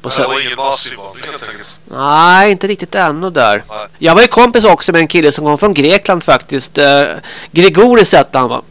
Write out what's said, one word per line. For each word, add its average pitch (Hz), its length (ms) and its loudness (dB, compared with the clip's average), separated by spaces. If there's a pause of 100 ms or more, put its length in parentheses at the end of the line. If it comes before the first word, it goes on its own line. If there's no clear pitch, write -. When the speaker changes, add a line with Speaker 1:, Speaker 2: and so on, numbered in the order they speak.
Speaker 1:
På 117 80 -12
Speaker 2:
Men 135 80 -8
det 139 60 -2
Speaker 1:
Sö- 127 40 -4
Speaker 2:
var 139 180 -6
ingen 123 120 -8
massinvandring 127 720 -10
helt 131 180 -16
enkelt. 104 200 -18 (160)
Speaker 1:
Nej, 170 680 2
inte 190 160 -4
riktigt 196 280 -8
ännu 175 340 -2
där. 113 400 0
Speaker 2:
Nej. 107 180 -12 (100)
Speaker 1:
Jag 165 180 2
var 214 60 4
ju 247 60 4
kompis 233 380 2
också 185 260 2
med 165 100 2
en 156 60 0
kille 156 240 2
som 151 140 -8
kom 147 120 0
från 202 160 0
Grekland 170 500 0
faktiskt. - 540 -2
Eh, 143 260 2 (480)
Grigoris 190 640 4
hette 143 240 2
han, 127 120 0
va? 120 220 -6